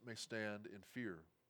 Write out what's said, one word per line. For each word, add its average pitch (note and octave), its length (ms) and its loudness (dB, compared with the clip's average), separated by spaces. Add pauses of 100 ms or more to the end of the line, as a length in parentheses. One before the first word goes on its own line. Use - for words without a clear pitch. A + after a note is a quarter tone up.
may A#2+ 80 -2
stand G#2+ 540 2
in G2 160 -8
fear. F#2+ 400 0 (260)